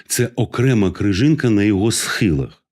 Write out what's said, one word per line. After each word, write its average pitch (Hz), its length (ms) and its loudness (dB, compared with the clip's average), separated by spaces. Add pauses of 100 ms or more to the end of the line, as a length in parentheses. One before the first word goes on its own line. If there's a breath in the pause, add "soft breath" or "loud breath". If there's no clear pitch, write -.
Це - 300 -2
окрема 117 540 0
крижинка 113 600 0
на 101 120 2
його 104 300 2
схилах. - 800 -4